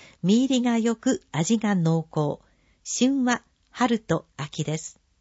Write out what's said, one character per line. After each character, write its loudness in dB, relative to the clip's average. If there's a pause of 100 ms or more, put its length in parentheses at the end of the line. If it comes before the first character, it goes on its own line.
(220)
身 4
入 0
り 0
が 0
良 0
く -2 (100)
味 0
が 0
濃 2
厚。 -4 (400)
旬 0
は -2 (260)
春 0
と -2 (100)
秋 -8
で -4
す。 -16 (220)